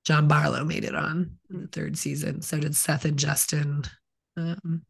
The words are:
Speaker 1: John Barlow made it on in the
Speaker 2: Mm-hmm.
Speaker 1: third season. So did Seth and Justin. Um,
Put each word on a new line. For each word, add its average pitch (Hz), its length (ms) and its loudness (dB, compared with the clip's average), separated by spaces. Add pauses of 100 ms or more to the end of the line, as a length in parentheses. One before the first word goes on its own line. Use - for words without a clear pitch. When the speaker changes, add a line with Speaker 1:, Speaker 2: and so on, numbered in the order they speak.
Speaker 1:
John 151 220 6
Barlow 147 380 4
made 160 180 -2
it - 120 -4
on 165 420 -2 (140)
in 185 60 -8
the - 0 -
Speaker 2:
Mm-hmm. 190 100 -8
Speaker 1:
third 151 320 -6
season. 143 420 -4
So - 180 -4
did 147 160 -2
Seth - 300 0
and 147 140 0
Justin. 147 640 0 (540)
Um, 165 520 -4